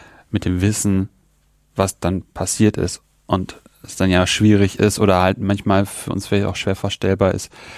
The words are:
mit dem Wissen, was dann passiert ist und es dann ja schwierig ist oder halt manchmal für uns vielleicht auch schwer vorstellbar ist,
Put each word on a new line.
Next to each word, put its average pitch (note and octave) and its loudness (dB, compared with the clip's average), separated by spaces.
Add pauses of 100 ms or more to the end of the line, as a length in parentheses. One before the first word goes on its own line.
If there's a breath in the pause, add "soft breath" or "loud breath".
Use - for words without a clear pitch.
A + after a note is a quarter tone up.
(300 loud breath)
mit G#2 -2
dem F2+ 0
Wissen, G2 0 (680)
was G2 -2
dann F#2 -2
passiert - 0
ist - -6 (240)
und - -4 (280)
es - -18
dann F#2+ 0
ja F2+ 4
schwierig G2+ 4
ist G#2 2
oder G2 4
halt F#2+ 2
manchmal G2 0
für - -12
uns F#2+ -6
vielleicht G2+ 0
auch F#2 -6
schwer - -2
vorstellbar F#2+ 0
ist, - -8 (280 loud breath)